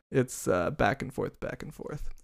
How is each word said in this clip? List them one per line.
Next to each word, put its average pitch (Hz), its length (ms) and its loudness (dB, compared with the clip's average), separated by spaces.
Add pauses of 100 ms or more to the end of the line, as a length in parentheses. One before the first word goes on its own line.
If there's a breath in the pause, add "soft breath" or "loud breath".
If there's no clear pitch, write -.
(100)
it's, - 380 0
uh, 90 220 4
back 110 320 4
and - 100 -6
forth, - 280 -4
back - 220 -6
and 151 120 -10
forth. - 360 -6 (140)